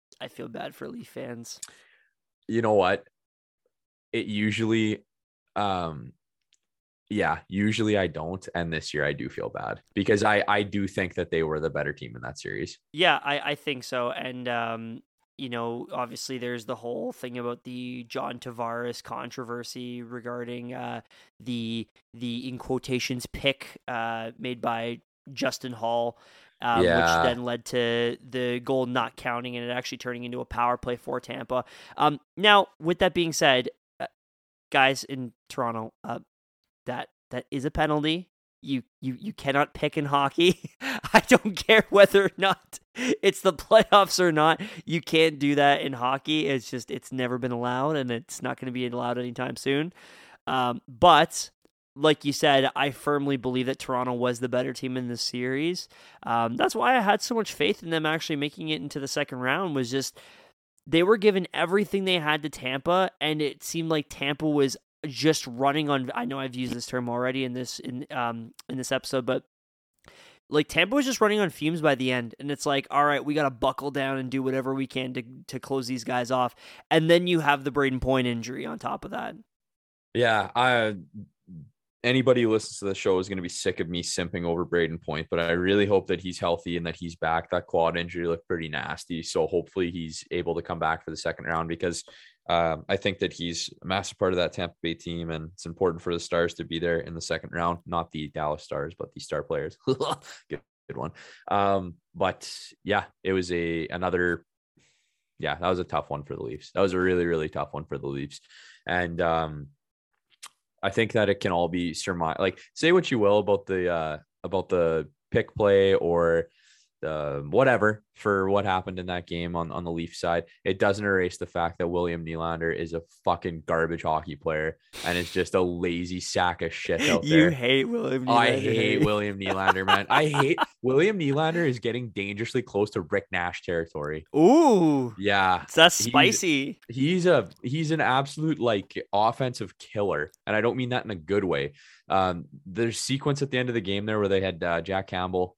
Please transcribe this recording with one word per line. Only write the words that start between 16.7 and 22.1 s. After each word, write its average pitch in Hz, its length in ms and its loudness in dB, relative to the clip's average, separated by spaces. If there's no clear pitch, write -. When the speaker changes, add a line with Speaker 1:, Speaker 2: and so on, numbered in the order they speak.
Speaker 1:
whole 120 380 -8
thing 123 240 -12
about 120 260 -6
the 123 460 -10
John 123 300 -8
Tavares 120 640 -8
controversy 123 1000 -10
regarding, 120 680 -10
uh, 120 260 -8
the, 117 480 -6